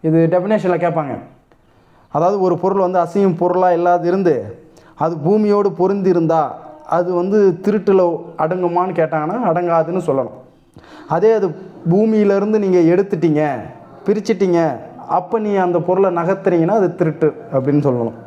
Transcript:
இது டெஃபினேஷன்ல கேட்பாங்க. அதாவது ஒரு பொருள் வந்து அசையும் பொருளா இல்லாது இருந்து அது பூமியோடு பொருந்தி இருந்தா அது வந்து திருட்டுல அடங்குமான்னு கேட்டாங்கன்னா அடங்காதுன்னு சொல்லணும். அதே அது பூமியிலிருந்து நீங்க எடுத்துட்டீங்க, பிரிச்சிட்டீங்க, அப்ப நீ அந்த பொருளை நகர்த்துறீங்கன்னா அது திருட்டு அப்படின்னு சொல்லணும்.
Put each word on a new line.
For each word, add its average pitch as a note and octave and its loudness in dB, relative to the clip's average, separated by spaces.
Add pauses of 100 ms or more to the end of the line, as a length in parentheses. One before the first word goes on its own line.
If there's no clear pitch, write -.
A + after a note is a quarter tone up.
இது D#3+ 2 (140)
டெஃபினேஷன்ல F3+ 0
கேட்பாங்க. D#3 -4 (1000)
அதாவது F3+ 2 (100)
ஒரு F3+ 2
பொருள் F#3+ 0
வந்து F#3 0
அசையும் F#3 0
பொருளா F3+ 2 (100)
இல்லாது F3 2
இருந்து F3+ 2 (720)
அது E3 -2 (120)
பூமியோடு G#3 2 (100)
பொருந்தி F#3+ 0
இருந்தா E3 2 (560)
அது F3+ 0
வந்து G3 0 (260)
திருட்டுல G3 2 (380)
அடங்குமான்னு F3 -2
கேட்டாங்கன்னா D#3+ -2 (140)
அடங்காதுன்னு E3+ 0
சொல்லணும். C3+ -2 (800)
அதே G#3 2
அது F#3+ 0 (420)
பூமியிலிருந்து G#3 2
நீங்க F#3 4 (140)
எடுத்துட்டீங்க, E3+ 0 (680)
பிரிச்சிட்டீங்க, F#3 0 (560)
அப்ப G#3+ -2
நீ G#3 -2 (140)
அந்த F3 0 (100)
பொருளை F#3 2
நகர்த்துறீங்கன்னா F3 0
அது F3+ 2 (120)
திருட்டு D#3 0 (260)
அப்படின்னு C#3 0
சொல்லணும். A#2 -2